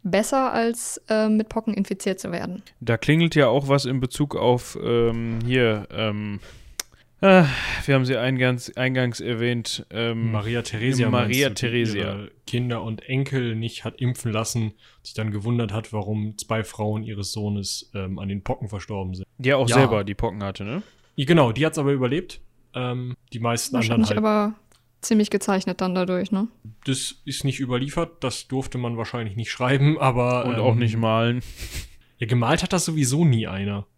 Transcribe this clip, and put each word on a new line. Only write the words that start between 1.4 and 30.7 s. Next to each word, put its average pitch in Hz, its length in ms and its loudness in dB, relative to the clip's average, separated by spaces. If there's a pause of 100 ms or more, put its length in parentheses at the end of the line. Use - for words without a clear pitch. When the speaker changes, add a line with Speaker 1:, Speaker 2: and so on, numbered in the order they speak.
Speaker 1:
Pocken 220 280 -4
infiziert 196 440 -2
zu - 120 -8
werden. 175 320 -8 (160)
Speaker 2:
Da 117 180 0
klingelt 160 380 4
ja 135 140 6
auch 139 180 2
was 139 180 4
in 131 140 -2
Bezug 139 360 -2
auf, 123 480 2
ähm, 117 640 0
hier, 117 460 2
ähm, 104 480 -4 (800)
äh, 185 240 10 (420)
wir 139 80 2
haben 131 120 4
sie 127 120 0
eingangs, 127 580 0
eingangs 127 440 0
erwähnt, 117 720 -2
ähm, 113 400 -2
Speaker 3:
Maria 113 320 -2
Theresia 120 480 0
Speaker 2:
Maria 123 380 2
Speaker 3:
meinst 101 120 -6
du, 123 60 -2
die 117 40 0
Speaker 2:
Theresia. 110 300 0
Speaker 3:
ihre 98 300 -6 (160)
Kinder 120 340 -2
und 113 260 -8
Enkel 131 480 -2
nicht 113 280 -6
hat - 180 -8
impfen 123 300 -2
lassen, 110 420 -2 (300)
sich - 100 -16
dann 110 160 -4
gewundert 110 420 -2
hat, 110 220 -6
warum 104 460 -4
zwei 110 240 -4
Frauen 107 400 -4
ihres 101 280 -8
Sohnes, 104 600 -6
ähm, 95 240 -6
an 95 100 -8
den 98 160 -6
Pocken 123 260 -4
verstorben 98 440 -8
sind. 92 140 -10 (100)
Speaker 2:
Die 127 120 0
ja 139 80 4
auch 123 120 4
Speaker 3:
Ja. 117 60 4
Speaker 2:
selber 113 280 4
die 98 120 -6
Pocken 107 260 -4
hatte, 98 220 -6
ne? 131 180 -6 (340)
Speaker 3:
Ja, 139 100 -2
genau, 143 260 6
die 123 120 0
hat's 156 140 0
aber 139 140 2
überlebt. 135 500 -2 (320)
Ähm, 123 420 -6 (180)
die 117 60 -10
meisten 117 360 -2
Speaker 1:
Wahrscheinlich - 340 2
Speaker 3:
anderen 214 160 0
halt. 214 280 2
Speaker 1:
aber - 60 -16 (420)
ziemlich 214 300 2
gezeichnet 190 500 0
dann 185 140 -2
dadurch, 185 360 0
ne? 202 160 0 (380)
Speaker 3:
Das - 300 -4 (100)
ist 139 180 -8
nicht 139 160 0
überliefert, 139 640 -2
das - 240 -6
durfte 131 300 -4
man 117 200 -4
wahrscheinlich 113 380 -6
nicht 113 140 -4
schreiben, 139 480 4
aber, 123 480 2
Speaker 2:
Und 123 140 0
auch 117 140 4